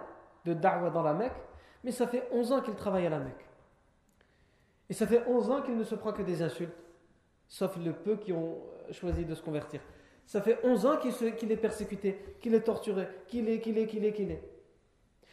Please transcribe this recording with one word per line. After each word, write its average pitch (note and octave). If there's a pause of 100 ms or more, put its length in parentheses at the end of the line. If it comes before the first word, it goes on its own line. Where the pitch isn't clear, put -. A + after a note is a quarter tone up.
(440)
de E3+
da'wa F3
dans D#3+
la D3+
Mecque, A#3 (460)
mais B3
ça A#3
fait A#3+
onze A#3+
ans C4
qu'il A3
travaille F#3+
à D#3+
la D3+
Mecque. C3+ (1400)
Et F#3+
ça A3
fait A#3
onze A#3+
ans C4+
qu'il B3
ne A3
se A3
prend G#3+
que G#3
des E3+
insultes, E3 (720)
sauf F#3
le E3
peu G#3
qui F#3+
ont E3 (300)
choisi E3+
de D#3+
se D#3+
convertir. D3 (460)
Ça G#3
fait A3
onze A#3+
ans D4+
qu'il B3+
se, A#3
qu'il A3+
est A3
persécuté, G3+
qu'il A3+
est G#3+
torturé, G3 (180)
qu'il A#3
est, A3+
qu'il A3+
est, G#3+
qu'il G#3+
est, G#3
qu'il G3
est. D#3 (920)